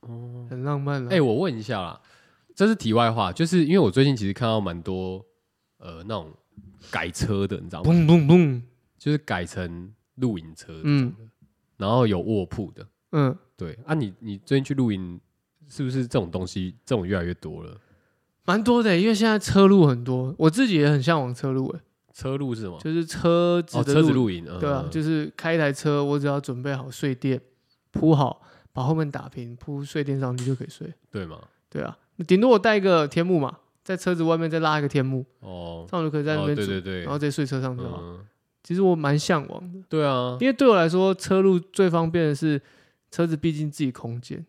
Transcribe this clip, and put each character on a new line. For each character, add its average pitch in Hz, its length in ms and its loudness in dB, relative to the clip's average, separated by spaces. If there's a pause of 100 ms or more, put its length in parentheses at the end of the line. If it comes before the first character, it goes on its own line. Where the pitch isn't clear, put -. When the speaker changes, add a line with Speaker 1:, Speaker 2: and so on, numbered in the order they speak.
Speaker 1:
哦。 120 480 -14
Speaker 2:
很 127 140 -10
浪 143 180 -4
漫 139 240 -4
啦。 120 60 -6
Speaker 1:
哎， 185 100 4
我 120 140 4
问 143 240 -2
一 - 20 -10
下 107 220 -6
啦， 85 180 -10 (540)
这 196 140 2
是 220 80 2
题 110 160 -2
外 117 180 4
话， 107 220 0
就 165 120 0
是 165 200 4
因 147 80 2
为 196 60 6
我 127 120 6
最 135 140 4
近 139 120 2
其 107 80 -4
实 98 80 -2
看 117 160 -2
到 110 120 0
蛮 87 200 -6
多， 92 420 -6 (560)
呃， 85 260 -18
那 110 100 -8
种 80 180 -10 (600)
改 85 180 -4
车 98 340 -2
的， 98 120 -6
你 90 120 -12
知 87 60 -14
道 78 80 -10
吗？ 151 100 4
Speaker 2:
砰 170 140 6
砰 160 200 6
砰。 147 360 4 (340)
Speaker 1:
就 - 140 -4
是 151 80 0
改 98 260 -6
成 87 480 -10 (220)
露 120 240 -2
营 80 160 -16
车 - 140 -20
这 82 140 -16
种 - 20 -12
的， 143 340 0
Speaker 2:
嗯。 113 120 -20 (460)
Speaker 1:
然 101 140 -2
后 120 160 4
有 95 140 0
卧 98 260 -2
铺 95 240 -8
的。 - 160 -20 (240)
Speaker 2:
嗯。 143 260 0 (200)
Speaker 1:
对， 87 280 -12
啊， 156 100 -4
你， 107 260 -4
你 104 180 -10
最 139 200 -2
近 135 60 -2
去 139 100 -6
露 127 180 0
营， 90 280 -8 (480)
是 139 140 -10
不 131 80 -4
是 127 160 -2
这 123 120 -2
种 87 120 -2
东 92 160 -6
西， 92 280 -6 (120)
这 131 80 -2
种 92 120 -2
越 98 100 -2
来 85 80 -2
越 87 100 -6
多 - 300 -14
了？ - 120 -18 (680)
Speaker 2:
蛮 202 180 0
多 240 200 2
的 220 80 2
欸， 170 100 4
因 214 80 4
为 226 60 4
现 220 140 2
在 214 100 2
车 196 280 6
路 190 200 8
很 120 180 2
多， 127 340 -2
我 160 100 6
自 226 180 4
己 196 100 2
也 147 120 6
很 147 140 4
向 156 180 2
往 123 140 -6
车 135 160 -6
路 131 200 -2
欸。 160 100 -10 (340)
Speaker 1:
车 135 220 -6
路 139 180 -4
是 110 80 -10
什 98 80 -8
么？ 85 80 -14
Speaker 2:
就 160 140 -8
是 165 120 0
车 175 560 2
子 123 220 -2
的 - 0 -
路， 139 80 0
Speaker 1:
哦， 139 40 4
车 156 80 8
子 156 100 6
露 127 180 2
营， 85 180 -8
嗯， - 120 -10
Speaker 2:
对 147 100 -2
啊， 135 140 -2
Speaker 1:
嗯。 147 60 -8
Speaker 2:
就 156 120 -4
是 156 340 -2
开 165 180 -2
一 165 40 2
台 147 140 2
车， 143 300 0
我 143 160 0
只 143 80 -2
要 143 140 -2
准 127 220 -8
备 139 120 -4
好 131 140 -10
睡 131 260 -4
垫， 127 240 -2 (520)
铺 160 240 4
好， 139 260 0 (320)
把 127 100 -6
后 143 120 0
面 156 160 -2
打 139 180 -12
平， 120 280 -14
铺 143 280 -10
睡 151 180 -6
垫 139 160 -4
上 127 200 -4
去 127 80 -6
就 135 80 -2
可 123 100 -10
以 - 60 -16
睡。 160 200 -16 (200)
Speaker 1:
对 98 160 -8
嘛？ 80 120 -16 (300)
Speaker 2:
对 73 140 -8
啊， - 160 -10 (180)
那 175 80 -10
顶 185 160 4
多 247 80 6
我 226 100 8
带 214 180 2
一 202 40 2
个 175 260 4
天 165 200 -2
幕 180 120 2
嘛， 135 200 -4 (240)
在 185 140 -8
车 180 180 -2
子 165 80 -2
外 165 160 2
面 165 100 -2
再 160 120 -2
拉 156 180 0
一 147 40 -2
个 143 60 -2
天 139 160 0
幕， 131 220 -4 (140)
Speaker 1:
哦。 85 500 -12
Speaker 2:
这 185 60 -6
样 165 80 -2
我 156 40 -2
就 - 20 -2
可 147 100 -4
以 - 20 -4
在 156 140 -2
那 151 100 -2
边 147 100 0
煮， 107 60 -2
Speaker 1:
哦， 101 40 -2
对， 95 140 -4
对， - 0 -
对。 92 220 -8
Speaker 2:
然 139 80 -8
后 143 80 -4
直 147 80 -2
接 147 40 0
睡 143 140 -2
车 131 160 -4
上 127 160 -6
就 123 60 -10
好。 87 180 -10
Speaker 1:
嗯。 87 240 -16 (380)
Speaker 2:
其 170 120 -6
实 185 60 0
我 185 160 6
蛮 147 220 2
向 151 300 0
往 180 240 -14
的。 190 160 -16
Speaker 1:
对 156 180 0
啊。 123 340 -2
Speaker 2:
因 247 60 2
为 269 60 4
对 269 160 4
我 214 80 8
来 165 120 4
说， 185 260 2
车 190 280 0
路 190 160 4
最 180 320 0
方 165 200 0
便 165 180 2
的 147 60 0
是， 147 280 0 (480)
车 170 160 0
子 160 100 -2
毕 160 160 -2
竟 151 180 -4
自 147 140 -4
己 127 80 -2
空 120 280 -10
间。 - 280 -14